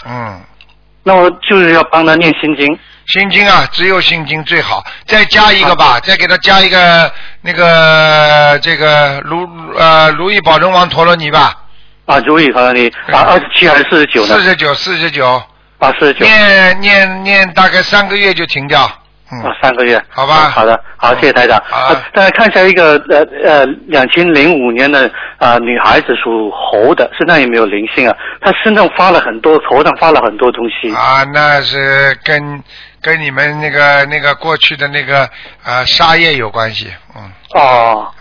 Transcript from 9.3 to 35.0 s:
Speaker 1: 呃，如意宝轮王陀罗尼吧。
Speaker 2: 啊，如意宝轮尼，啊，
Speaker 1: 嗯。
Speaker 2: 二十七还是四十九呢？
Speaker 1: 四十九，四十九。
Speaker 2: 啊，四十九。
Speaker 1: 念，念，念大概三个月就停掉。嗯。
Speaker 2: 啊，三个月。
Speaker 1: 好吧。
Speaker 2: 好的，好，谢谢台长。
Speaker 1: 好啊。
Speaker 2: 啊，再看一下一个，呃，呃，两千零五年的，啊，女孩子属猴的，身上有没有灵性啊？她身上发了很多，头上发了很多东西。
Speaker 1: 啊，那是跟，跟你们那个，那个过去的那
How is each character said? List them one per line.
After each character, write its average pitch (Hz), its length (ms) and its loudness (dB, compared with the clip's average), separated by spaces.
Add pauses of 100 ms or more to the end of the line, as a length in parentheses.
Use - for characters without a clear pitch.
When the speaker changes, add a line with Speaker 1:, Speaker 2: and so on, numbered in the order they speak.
Speaker 1:
呃， 160 340 4
如 170 200 -4
意 202 100 0
宝 156 160 2
轮 180 140 2
王 180 160 2
陀 160 160 -2
罗 175 120 4
尼 156 140 -8
吧。 147 260 0 (500)
Speaker 2:
啊， 139 200 2
如 151 140 2
意 147 120 2
宝 123 100 0
轮 123 140 2
尼， 120 120 0 (240)
啊， 139 120 2
Speaker 1:
嗯。 - 20 4
Speaker 2:
二 180 140 2
十 139 60 -6 (100)
七 - 120 2
还 - 100 4
是 - 120 0
四 175 100 2
十 147 80 2
九 110 200 0
呢？ 107 80 2
Speaker 1:
四 - 80 2
十 - 120 2
九， 147 200 -4
四 180 220 -6
十 160 120 -4
九。 127 340 -2 (360)
Speaker 2:
啊， 131 200 2
四 151 80 2
十 139 60 2
九。 131 120 -2
Speaker 1:
念， 196 560 4
念， 190 420 0
念 190 300 0
大 185 140 2
概 180 140 0
三 202 260 0
个 196 80 -6
月 202 180 0
就 165 120 -4
停 143 220 -8
掉。 139 220 0 (420)
嗯。 120 120 -16
Speaker 2:
啊， 127 80 -6 (100)
三 131 140 0
个 123 100 -2
月。 117 240 0
Speaker 1:
好 135 180 -6
吧。 156 260 2
Speaker 2:
好 113 120 2
的， 113 120 2 (200)
好， 123 180 0
谢 127 60 -6
谢 139 120 2
台 123 140 2
长。 110 220 2
Speaker 1:
好 120 80 -6
啊。 131 160 0
Speaker 2:
啊， 131 100 -4 (100)
再 196 180 2
看 220 180 0
一 - 40 -4
下 190 80 2
一 185 120 4
个， 165 200 4 (160)
呃， 151 100 4 (260)
呃， 147 200 4 (220)
两 139 220 0
千 175 240 0
零 151 200 2
五 123 180 0
年 131 200 -2
的， 131 180 0 (280)
啊， 120 220 2
女 120 240 -4
孩 117 180 2
子 - 60 -10 (140)
属 110 300 -4
猴 117 420 0
的， 127 240 0
身 196 100 -2
上 165 120 2
有 127 80 0
没 117 100 -2
有 113 80 2
灵 101 140 -4 (160)
性 127 140 0
啊？ 101 60 -2 (260)
她 196 100 0 (120)
身 214 120 0
上 190 220 2
发 185 140 2
了 165 100 2
很 113 200 -8
多， 156 160 2 (120)
头 127 140 2
上 156 160 0
发 160 120 2
了 139 100 4
很 107 160 -2
多 123 140 0
东 117 180 -8
西。 107 240 -8
Speaker 1:
啊， 131 300 0 (100)
那 147 280 0
是 139 640 0
跟， 147 360 -4 (400)
跟 160 200 -2
你 143 100 -6
们 147 300 -2
那 151 80 -6
个， 143 360 2
那 147 140 -6
个 143 160 -2
过 160 220 -4
去 - 180 -2
的 143 140 -6
那 143 140 -6